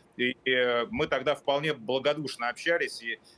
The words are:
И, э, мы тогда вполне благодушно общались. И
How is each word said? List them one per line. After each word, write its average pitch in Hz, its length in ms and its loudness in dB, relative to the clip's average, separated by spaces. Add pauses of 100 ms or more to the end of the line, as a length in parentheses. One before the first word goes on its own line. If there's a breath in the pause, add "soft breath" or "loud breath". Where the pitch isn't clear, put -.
(180)
И, 123 180 0 (100)
э, 123 460 2
мы 147 160 0
тогда 139 260 0
вполне 147 400 0
благодушно 127 760 -2
общались. 160 520 0
И 113 180 -6 (180 soft breath)